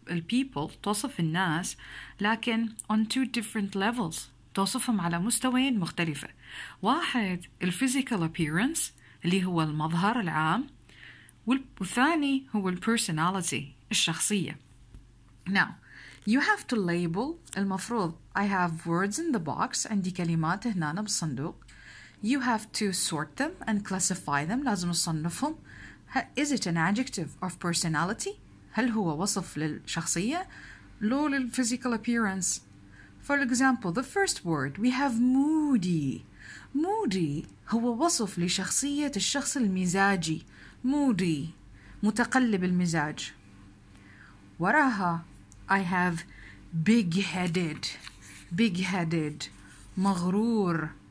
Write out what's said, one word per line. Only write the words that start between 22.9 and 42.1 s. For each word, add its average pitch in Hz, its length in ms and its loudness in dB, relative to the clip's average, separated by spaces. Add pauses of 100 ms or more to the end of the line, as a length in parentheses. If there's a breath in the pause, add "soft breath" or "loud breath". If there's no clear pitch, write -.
sort 147 440 -4
them 311 160 -2 (160)
and 208 160 0
classify 165 600 0
them، 247 180 -2
لازم 180 260 0
تصنفهم. 165 640 -2 (600 loud breath)
ه-، - 260 -2
is 294 100 0
it 226 160 0
an 170 100 0
adjective 185 520 0 (180)
of 175 60 -4 (140)
personality؟ 170 640 0 (420)
هل 240 180 0
هو 175 320 0
وصف 190 360 -2
للشخصية؟ 175 880 -2 (520 loud breath)
لو 269 280 2
لل 269 240 0
physical 240 460 0
appearance. 214 600 0 (680 loud breath)
For 285 100 2 (100)
example, 247 440 2
the 233 100 -2
first - 420 0
word, 143 340 0
we 240 120 2
have 254 300 2
moody. 254 1000 4 (540 loud breath)
Moody 262 720 0 (240)
هو 233 340 2
وصف 247 340 0
لشخصية 277 800 0
الشخص 269 400 -2
المزاجي. 185 840 2 (440 loud breath)
Moody، 190 600 2 (560 loud breath)
متقلب 214 600 2